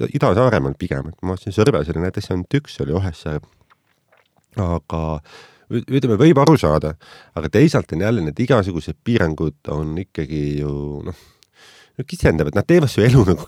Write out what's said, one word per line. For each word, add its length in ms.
Ida-Saaremaal 720
pigem, 320
et 80
ma 160
vaatasin, 220
Sõrves 340
oli 140
näiteks 260
ainult 300
üks, 200
oli 140
Ohessaar. 480
Aga 400
ü-, 140
ütleme, 380
võib 180
aru 140
saada, 400
aga 160
teisalt 420
on 140
jälle 160
need 240
igasugused 560
piirangud 720
on 240
ikkagi 460
ju, 100
noh, 80
no 80
kitsendavad, 480
nad 160
teevad 240
su 80
elu 240
nagu 220